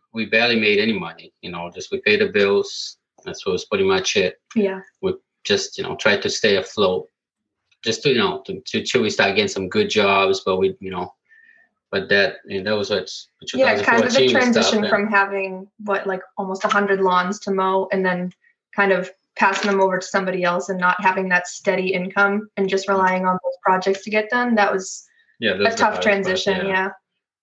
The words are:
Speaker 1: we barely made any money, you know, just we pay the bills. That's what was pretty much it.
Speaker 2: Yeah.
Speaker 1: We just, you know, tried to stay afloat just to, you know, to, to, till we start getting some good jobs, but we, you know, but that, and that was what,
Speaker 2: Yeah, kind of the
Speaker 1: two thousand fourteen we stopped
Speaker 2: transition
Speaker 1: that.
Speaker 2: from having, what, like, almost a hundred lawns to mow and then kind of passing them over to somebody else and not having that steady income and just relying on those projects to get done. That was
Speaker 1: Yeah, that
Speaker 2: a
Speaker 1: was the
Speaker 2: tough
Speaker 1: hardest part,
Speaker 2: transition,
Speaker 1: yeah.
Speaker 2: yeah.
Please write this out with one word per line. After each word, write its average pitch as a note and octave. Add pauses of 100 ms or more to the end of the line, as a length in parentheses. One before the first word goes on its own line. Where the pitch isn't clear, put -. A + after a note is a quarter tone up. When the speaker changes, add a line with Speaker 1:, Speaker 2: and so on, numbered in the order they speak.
(120)
Speaker 1:
we A2
barely A2+
made G#2
any A2
money, E2
you F2+
know, E2+
just -
we G2
pay G#2
the G2
bills. G2+ (280)
That's -
what F#2+
was -
pretty G2
much F#2+
it. F#2 (160)
Speaker 2:
Yeah. F#3+ (220)
Speaker 1:
We F#3+ (300)
just, -
you F#2+
know, F#2
tried G2
to G2+
stay G2+
afloat F#2 (800)
just A2
to, D3
you A#2+
know, F#2+
to, F#2+
to, -
till A#2
we G#2+
start G2
getting G#2
some F#2+
good G#2
jobs, G2
but F#2+
we, F#2+
you F#2
know, F2+ (800)
but F#2+
that, G2 (140)
and G2
that G#2+
was G2+
what, G2 (460)
Speaker 2:
Yeah, A#3
kind A#3
of B3
the C#4
Speaker 1:
two -
thousand -
fourteen -
we -
stopped -
Speaker 2:
transition A#3
Speaker 1:
that. G#3
Speaker 2:
from G#3
having, G3 (160)
what, G3
like, F#3+ (140)
almost G3
a G#3
hundred G3+
lawns F#3
to G3+
mow F#3+
and F#3+
then F3+ (420)
kind G3
of F#3 (260)
passing G3+
them G3
over F#3+
to -
somebody F#3
else F3+
and F#3
not F3+
having F#3+
that F3+
steady F#3
income G3+
and G3
just F#3+
relying F#3
on F#3
those F3+
projects F#3+
to A3
get G#3+
done. B3
That G3+
was - (320)
Speaker 1:
Yeah, A3
that F#3+
Speaker 2:
a G3+
Speaker 1:
was A3
the -
Speaker 2:
tough G#3+
Speaker 1:
hardest -
part, -
Speaker 2:
transition, G3
Speaker 1:
yeah. F#3+
Speaker 2:
yeah. F#3+ (540)